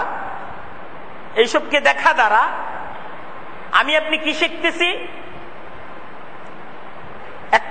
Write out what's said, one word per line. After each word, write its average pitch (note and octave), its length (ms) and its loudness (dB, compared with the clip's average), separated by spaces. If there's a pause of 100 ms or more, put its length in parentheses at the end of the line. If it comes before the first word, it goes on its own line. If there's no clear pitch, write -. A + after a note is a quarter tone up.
(1300)
এইসবকে C#4 460 4
দেখা C#4+ 320 6
দ্বারা A3 300 6 (1300)
আমি A#3+ 220 6
আপনি D#4 240 4
কি D#4 160 0
শিখতেছি? E4 540 2 (2750)
এক B3 180 6